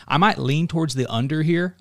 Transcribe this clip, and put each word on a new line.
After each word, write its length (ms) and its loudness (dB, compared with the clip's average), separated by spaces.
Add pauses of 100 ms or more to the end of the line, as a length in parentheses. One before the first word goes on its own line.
I 80 0
might 220 4
lean 280 0
towards 280 -2
the 180 -2
under 300 -2
here, 380 0